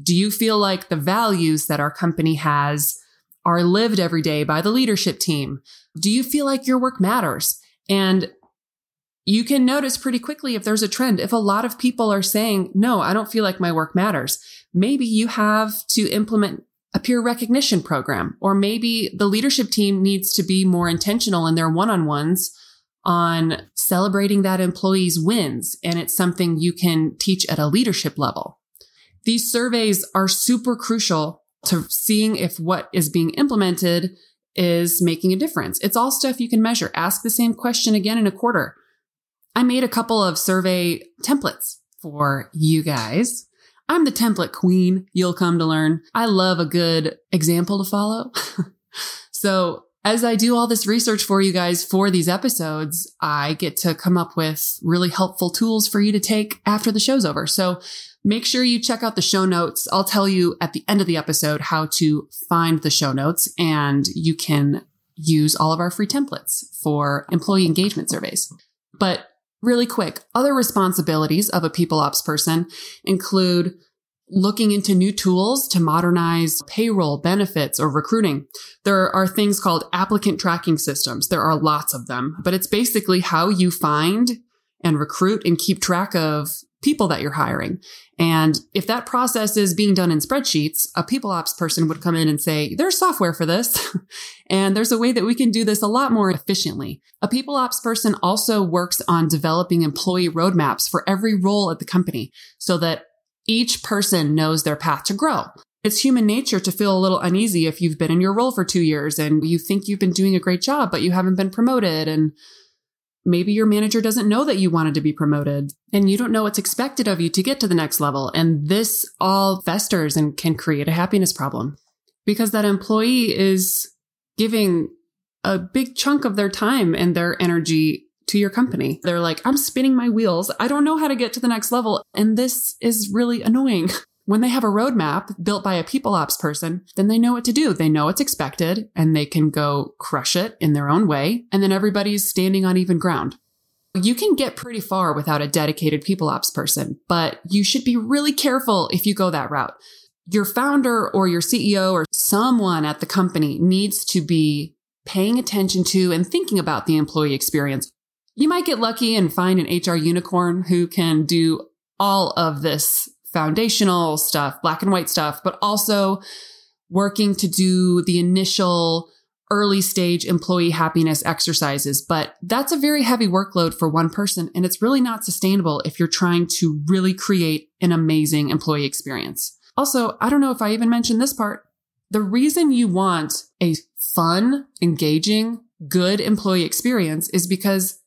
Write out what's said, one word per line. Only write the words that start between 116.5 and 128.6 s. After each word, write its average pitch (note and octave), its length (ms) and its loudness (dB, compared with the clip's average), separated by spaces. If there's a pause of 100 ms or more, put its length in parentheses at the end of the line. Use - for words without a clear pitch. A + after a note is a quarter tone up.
expected A#3+ 500 -2
of F3+ 120 0
you E3+ 100 0
to F#3+ 120 0
get C4+ 180 -2
to A3 80 0
the F3+ 60 2
next D#3 260 0
level. C#3+ 340 -2
And D#3+ 340 2
this G#3+ 400 0 (120)
all F#3+ 420 2
festers E3+ 540 0
and D3+ 200 0
can E3 180 0
create D3 340 -2
a E3 40 2
happiness F#3 400 0
problem C3+ 440 -6 (500)
because G#3 240 0
that G#3+ 140 0
employee A3 720 2
is F#3+ 540 0 (460)
giving G#3 520 0 (560)
a F#3+ 140 0
big B3+ 360 -4
chunk C#4 300 0
of G3+ 120 -2
their G3+ 140 2
time G#3 440 0
and F3 200 2
their E3+ 260 -2
energy D#3+ 680 0 (200)
to G#3 100 0
your G3+ 120 2
company. G3 520 -2